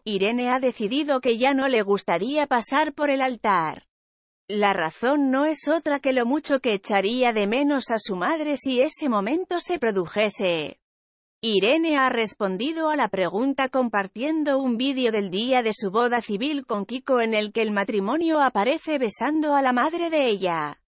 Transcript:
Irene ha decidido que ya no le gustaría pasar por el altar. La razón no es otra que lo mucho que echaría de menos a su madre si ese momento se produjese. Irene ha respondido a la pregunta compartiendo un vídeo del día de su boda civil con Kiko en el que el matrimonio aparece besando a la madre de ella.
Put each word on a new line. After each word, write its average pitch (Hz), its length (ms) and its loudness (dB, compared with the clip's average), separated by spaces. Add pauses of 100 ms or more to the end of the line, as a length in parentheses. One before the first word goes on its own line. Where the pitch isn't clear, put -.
Irene 220 440 0
ha 254 120 2
decidido 262 580 0
que 240 180 0
ya 262 160 2
no 269 140 2
le 240 140 2
gustaría 202 680 0
pasar 285 460 0
por 294 160 0
el 269 120 0
altar. 208 600 0 (640)
La 202 240 2
razón 233 580 0
no 262 140 2
es 302 240 -2
otra 302 320 0
que 269 140 0
lo 247 120 2
mucho 277 360 0
que 226 120 0
echaría 220 600 0
de 208 140 2
menos 269 440 0
a 226 80 0
su 208 160 -4
madre 302 400 0
si 254 240 0
ese 302 300 0
momento 269 500 -2
se 359 180 -4
produjese. 190 1000 -2 (640)
Irene 240 540 2
ha 262 140 2
respondido 233 800 -2
a 302 80 0
la 254 100 2
pregunta 247 640 0
compartiendo 262 880 0
un 254 160 0
vídeo 254 380 0
del 202 160 0
día 240 340 0
de 220 100 0
su 202 160 -4
boda 233 320 0
civil 262 440 -4
con 202 200 -4
Kiko 254 360 0
en 226 120 0
el 214 200 -2
que 226 80 0
el 220 100 0
matrimonio 226 680 0
aparece 285 560 0
besando 285 580 0
a 277 60 4
la 262 100 2
madre 320 380 0
de 302 180 2
ella. 170 600 -2